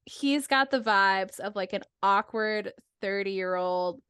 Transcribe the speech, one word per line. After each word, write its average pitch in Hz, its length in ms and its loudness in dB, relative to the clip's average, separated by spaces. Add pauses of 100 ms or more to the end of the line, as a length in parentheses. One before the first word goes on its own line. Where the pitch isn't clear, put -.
he's 277 420 -2
got 269 220 2
the 262 120 0
vibes 196 580 2
of, 208 160 -8
like, 190 180 -4
an 196 100 -6 (200)
awkward 214 680 0 (280)
thirty-year-old 185 1080 -2